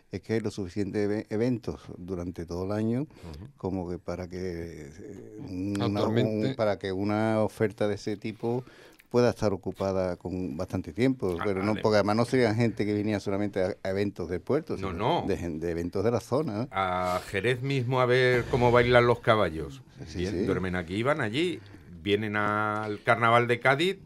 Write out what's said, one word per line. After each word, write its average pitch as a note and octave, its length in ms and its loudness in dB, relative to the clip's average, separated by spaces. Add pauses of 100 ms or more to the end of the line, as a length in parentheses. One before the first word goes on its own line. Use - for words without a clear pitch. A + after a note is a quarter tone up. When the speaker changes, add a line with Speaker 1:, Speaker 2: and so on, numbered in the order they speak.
(100)
Speaker 1:
es G2+ 120 -6
que A2 120 -2
hay A2+ 60 2
los G#2+ 140 -4
suficientes G2+ 500 -2
eve-, G#2 240 -2
eventos A2+ 520 -2 (180)
durante F2 480 -8
todo F2 180 -6
el F#2+ 80 -4
año, A2+ 300 -2
Speaker 2:
Ujú. F2 540 -14
Speaker 1:
como F#2 340 -4
que F2 80 -6
para F2 300 -8
que, E2+ 680 -8
eh, A2 400 -16
una, F#2+ 480 -4
Speaker 3:
Actualmente G#2+ 640 2
Speaker 1:
un, B2+ 60 -6
para G#2 220 0
que G2 140 -4
una G#2+ 500 0
oferta G#2 460 0
de G#2 80 0
ese G#2+ 200 -6
tipo A#2 480 -4 (460)
pueda A#2+ 200 4
estar G2+ 240 0
ocupada F#2+ 640 -2
con F2+ 420 -4
bastante F2+ 340 -6
tiempo, A2 480 0
Speaker 2:
Ah, - 60 -4
Speaker 1:
pero F#2+ 160 0
no, G#2 120 2
Speaker 2:
adem- G2+ 60 -4
Speaker 1:
porque A2 160 4
además G#2 200 4
no A#2 100 4
serían A#2+ 300 4
gente A2+ 280 2
que G#2 80 0
venía G#2 280 0
solamente G2+ 420 -2
a, F#2 200 0
a F#2+ 80 -4
eventos G2+ 380 -2
del F2 140 -4
puerto, C#3 340 -2
Speaker 2:
No, F#2+ 140 -4
Speaker 1:
sino - 20 -6
Speaker 2:
no. A#2 340 0
Speaker 1:
de F#2+ 120 0
gen-, D#2+ 220 -6
de E2+ 100 -2
eventos E2+ 340 -2
de A2+ 60 2
la A#2 100 0
zona, A#2+ 440 -4
¿eh? D3 80 -8
Speaker 2:
A F#2 540 0
Jerez A#2 360 -2
mismo C3 400 0
a B2+ 40 4
ver B2+ 440 4
cómo B2 200 4
bailan A#2+ 360 8
los A#2+ 140 4
caballos. F#2 600 2 (260)
Speaker 1:
Sí, D#2+ 120 -10
Speaker 2:
Bien, F2+ 160 -2
Speaker 1:
sí. F2+ 100 -2
Speaker 2:
duermen F2+ 320 -2
aquí, F2+ 260 -4
van D3 200 0
allí. C3 360 -2 (420)
Vienen G#2 360 2
al G#2+ 640 0
carnaval A#2 460 6
de A#2 120 2
Cádiz, D#3+ 460 2